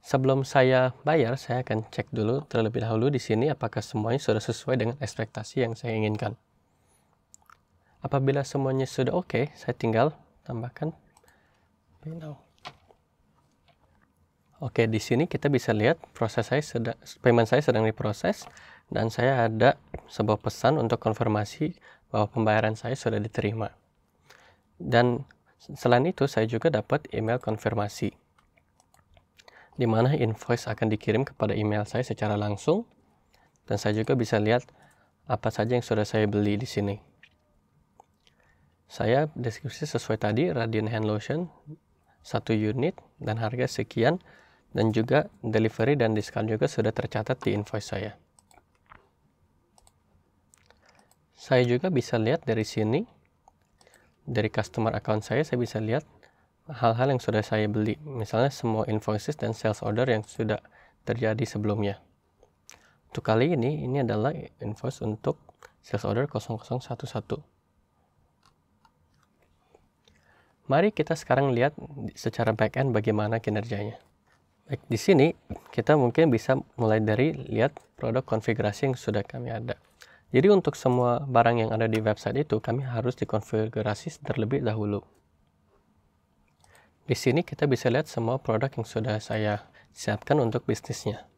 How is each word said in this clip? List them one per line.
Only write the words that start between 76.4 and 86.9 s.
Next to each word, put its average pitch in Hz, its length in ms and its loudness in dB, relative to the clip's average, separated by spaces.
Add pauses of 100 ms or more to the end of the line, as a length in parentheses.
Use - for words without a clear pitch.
mulai 110 240 4
dari 127 320 2
lihat 123 400 0 (240)
produk 120 240 -2
konfigurasi 110 640 0
yang 127 80 0
sudah 107 240 -2
kami 120 320 -10
ada. 113 240 -8 (560)
Jadi, 147 160 6
untuk 190 240 6
semua 123 480 2
barang 120 400 4
yang 110 160 0
ada 110 80 2
di 110 160 2
website 110 480 0
itu, - 160 0
kami 117 160 -2
harus 120 320 -2
dikonfigurasi 107 1120 -4
terlebih 127 400 -2
dahulu. 107 400 -2 (2000)